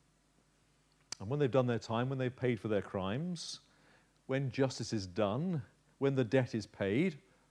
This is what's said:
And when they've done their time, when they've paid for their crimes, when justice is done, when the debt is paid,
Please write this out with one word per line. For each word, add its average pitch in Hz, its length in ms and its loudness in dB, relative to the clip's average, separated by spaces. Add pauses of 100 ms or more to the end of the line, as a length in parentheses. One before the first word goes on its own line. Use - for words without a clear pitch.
(1200)
And 98 100 -10
when 139 100 -2
they've 143 120 2
done 127 160 4
their 117 120 2
time, 117 300 0
when 135 100 -2
they've 127 160 -2
paid 123 260 0
for 113 80 -4
their 104 120 2
crimes, 113 800 -4 (680)
when 135 240 0
justice 127 420 0
is 101 140 -2
done, 110 560 0 (360)
when 139 160 2
the 131 100 2
debt 120 300 2
is 107 120 -4
paid, 120 520 0 (320)